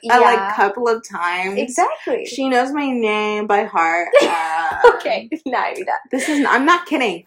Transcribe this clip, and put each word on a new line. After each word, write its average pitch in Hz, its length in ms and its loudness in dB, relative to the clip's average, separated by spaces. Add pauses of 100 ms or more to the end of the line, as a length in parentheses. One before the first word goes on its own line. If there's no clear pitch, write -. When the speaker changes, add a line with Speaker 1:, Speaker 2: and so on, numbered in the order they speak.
(100)
Speaker 1:
a, 247 100 6
like, 208 160 6
Speaker 2:
Yeah. 196 180 -2
Speaker 1:
couple 226 320 0
of 226 220 0
times. 180 500 -4
Speaker 2:
Exactly. 311 680 -2
Speaker 1:
She 269 240 -4
knows 254 220 2
my 285 180 -4
name 214 560 -2
by 208 180 2
heart. 170 500 0
Speaker 2:
<laughs> 277 80 8
Speaker 1:
Uh, 165 760 2
Speaker 2:
Okay, 226 340 -6 (160)
now 233 280 -2
you're - 120 -10
done. - 100 -2 (140)
Speaker 1:
this - 180 -4
is, 285 180 2
I'm 254 200 2
not 349 200 4
kidding. 233 400 -2